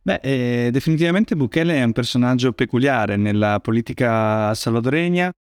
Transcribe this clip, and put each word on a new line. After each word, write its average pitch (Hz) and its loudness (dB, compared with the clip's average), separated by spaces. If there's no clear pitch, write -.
Beh, - -4
eh, 123 -2
definitivamente 165 0
Bukele 160 0
è 131 2
un 117 2
personaggio 123 0
peculiare 120 0
nella 104 2
politica 110 0
salvadoregna. 160 0